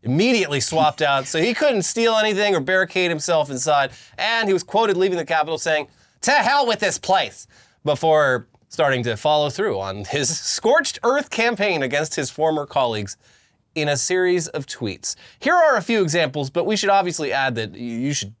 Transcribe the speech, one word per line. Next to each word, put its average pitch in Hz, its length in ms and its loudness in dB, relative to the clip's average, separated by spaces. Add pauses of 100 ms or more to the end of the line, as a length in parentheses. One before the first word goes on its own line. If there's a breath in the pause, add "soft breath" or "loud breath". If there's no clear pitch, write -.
immediately 156 560 2
swapped 156 420 0
out, 139 240 2
so 165 140 -2
he 226 120 2
couldn't 240 300 0
steal 226 320 0
anything 208 400 2
or 160 60 2
barricade 180 500 0
himself 151 400 0
inside. 139 400 0 (260 loud breath)
And 226 320 -2
he 190 40 2
was 175 100 0
quoted 208 340 0
leaving 185 220 0
the 165 60 -4
Capitol 156 340 -2
saying, 151 300 -2 (320 soft breath)
"To 240 100 0
hell 277 380 2
with 214 100 0
this 196 200 -2
place," 175 500 -2 (360 soft breath)
before 147 640 2 (220)
starting 135 360 0
to 113 120 -2
follow 151 340 2
through 160 300 -2
on 98 240 -6
his 147 340 -2
scorched - 640 0
earth 277 280 0
campaign 202 520 0
against 143 320 -2
his 143 160 -4
former 151 360 0
colleagues 113 500 -2 (580 soft breath)
in 151 140 -2
a 143 80 0
series 180 520 0
of 143 180 -8
tweets. - 500 -8 (240 loud breath)
Here 320 140 2
are 320 220 6
a 196 60 -2
few 226 200 0
examples, 147 480 0
but 170 140 0
we 214 120 0
should 202 140 0
obviously 175 420 2
add 135 240 0
that 113 160 -6
y-, - 60 -18
you 120 340 -4
should 110 280 -6